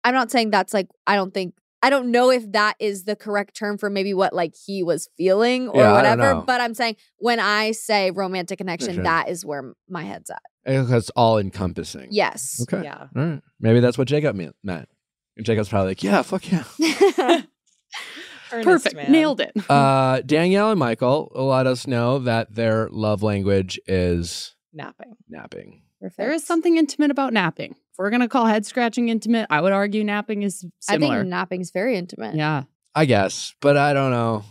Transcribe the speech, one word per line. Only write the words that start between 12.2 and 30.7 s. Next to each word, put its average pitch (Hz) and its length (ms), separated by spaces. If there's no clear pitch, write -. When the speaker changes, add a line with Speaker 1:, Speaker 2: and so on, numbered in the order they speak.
Speaker 2:
Okay. 185 200
Speaker 3:
Yeah. 139 320
Speaker 2:
All 131 80
right. 156 180
Maybe 113 220
that's 123 180
what 127 80
Jacob 143 280
mean-, 82 180
meant. 85 260
And 110 80
Jacob's 110 240
probably 98 220
like, 92 100
"Yeah, 196 220
fuck - 280
yeah." 160 120
Speaker 1:
<laughs> 320 640
Speaker 3:
Earnest 226 140
Speaker 4:
Perfect. 330 300
Speaker 3:
man. 151 160
Speaker 4:
Nailed 311 300
it. - 100
Speaker 2:
Uh, 135 560
Danielle 185 460
and 196 80
Michael 127 540
let 131 340
us 127 200
know 123 320
that 117 360
their 110 340
love 107 340
language 98 640
is 87 680
Speaker 3:
Napping. 147 420
Speaker 2:
napping. - 540
Speaker 1:
Perfect. 190 180
Speaker 4:
There 233 140
is 320 140
something 330 320
intimate 294 340
about 262 220
napping. 170 380
If - 260
we're 196 140
gonna 240 160
call 240 180
head 214 200
scratching 240 440
intimate, 226 400
I 151 120
would 190 120
argue 202 300
napping 208 400
is 185 200